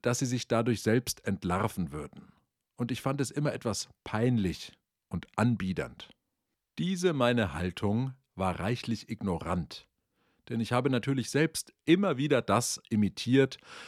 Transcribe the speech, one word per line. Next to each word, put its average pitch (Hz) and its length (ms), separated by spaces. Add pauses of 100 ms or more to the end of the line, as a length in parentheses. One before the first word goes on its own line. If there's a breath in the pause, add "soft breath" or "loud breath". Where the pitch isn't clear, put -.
dass 120 160
sie 131 80
sich 120 220
dadurch 117 340
selbst - 440
entlarven 92 680
würden. - 400 (440)
Und 123 140
ich 123 120
fand 139 180
es 127 100
immer 147 220
etwas - 360 (140)
peinlich 110 720 (360)
und 85 180 (100)
anbiedernd. 92 760 (680)
Diese 180 340
meine 120 400
Haltung 104 640 (200)
war 92 240
reichlich 113 500
ignorant, 87 760 (640)
denn 117 120
ich 113 120
habe 127 180
natürlich 131 400
selbst - 420 (120)
immer 175 320
wieder 139 260
das - 480
imitiert, 120 680 (300 loud breath)